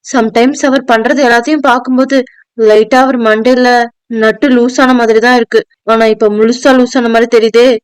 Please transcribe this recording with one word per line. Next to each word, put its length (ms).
Sometimes 540
அவர் 180
பண்றது 380
எல்லாத்தையும் 460
பார்க்கும்போது 540
லைட்டா 340
அவர் 240
மண்டையில 500
நட்டு 420
லூசான 460
மாதிரி 240
தான் 180
இருக்கு. 240
ஆனா 240
இப்ப 220
முழுசா 440
லூசான 360
மாதிரி 220
தெரியுதே. 540